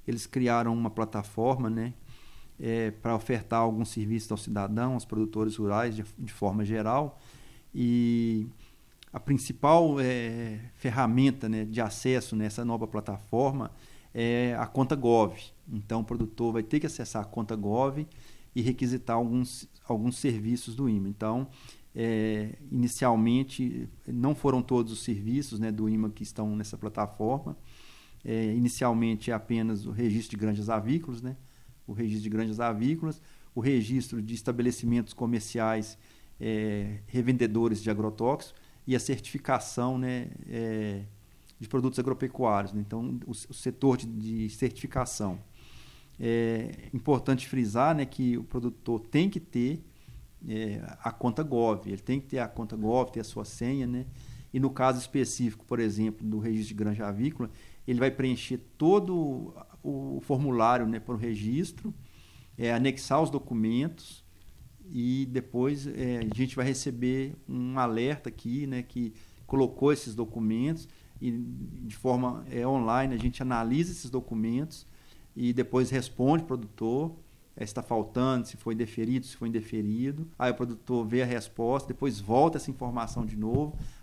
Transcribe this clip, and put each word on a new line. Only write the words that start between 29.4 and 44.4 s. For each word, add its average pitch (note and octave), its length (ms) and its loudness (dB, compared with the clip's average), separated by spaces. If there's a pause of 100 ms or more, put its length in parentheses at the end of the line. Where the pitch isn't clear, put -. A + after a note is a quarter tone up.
o B2 60 -8
registro A2 460 0
de G2+ 40 -8
granjas G#2+ 280 0
avícolas, A#2 520 0
né? B2+ 140 -8 (500)
O - 60 -10
registro G#2+ 320 -2
de G#2+ 60 -4
granjas A2 300 -2
avícolas, C#3 600 0 (320)
o B2 60 -4
registro A#2+ 600 0
de A2 120 -6
estabelecimentos A#2+ 800 0
comerciais, A2 840 -2 (420)
é, G#2 680 -2
revendedores A#2 720 2
de A2 80 -2
agrotóxicos A2 720 -2 (280)
e B2+ 80 4
a B2 40 4
certificação, B2+ 1000 -2
né, B2+ 320 -4 (180)
é, A2 560 -4 (560)
de G#2+ 80 -12
produtos C3 320 0
agropecuários, B2 720 0
né? G#2 140 -2
Então, A#2+ 400 -4
o, B2 60 -6
o - 220 -12
setor B2+ 440 2
de, A2+ 80 -10
de A2 440 -4